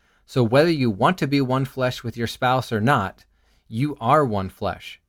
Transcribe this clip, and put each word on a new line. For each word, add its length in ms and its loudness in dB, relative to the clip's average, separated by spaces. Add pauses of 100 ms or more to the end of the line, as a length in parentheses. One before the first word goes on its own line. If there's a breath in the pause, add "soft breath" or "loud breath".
(240)
So 200 0
whether 260 4
you 180 0
want 300 0
to 80 -2
be 140 2
one 240 0
flesh 400 -4
with 120 -8
your 120 -2
spouse 420 0
or 100 0
not, 440 0 (420)
you 340 -4
are 240 4
one 260 -2
flesh. 580 -8